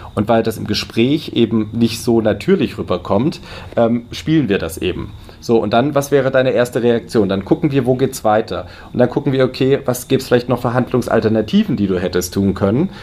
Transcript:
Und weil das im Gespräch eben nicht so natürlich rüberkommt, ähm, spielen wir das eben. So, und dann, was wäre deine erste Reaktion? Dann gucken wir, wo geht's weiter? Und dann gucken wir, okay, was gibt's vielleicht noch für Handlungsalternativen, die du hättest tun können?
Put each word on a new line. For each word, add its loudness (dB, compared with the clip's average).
Und 0
weil 2
das -4
im -8
Gespräch -2
eben 0
nicht 0
so 2
natürlich 0
rüberkommt, -2
ähm, 2
spielen 0
wir 2
das -6
eben. -6
So, 2
und -2
dann, 2
was 0
wäre 2
deine 2
erste 0
Reaktion? 2
Dann -2
gucken 0
wir, 0
wo 2
geht's -2
weiter? 0
Und -4
dann 4
gucken -2
wir, 2
okay, 2
was -4
gibt's 0
vielleicht 2
noch 0
für -2
Handlungsalternativen, 0
die 0
du 0
hättest -2
tun 2
können? 0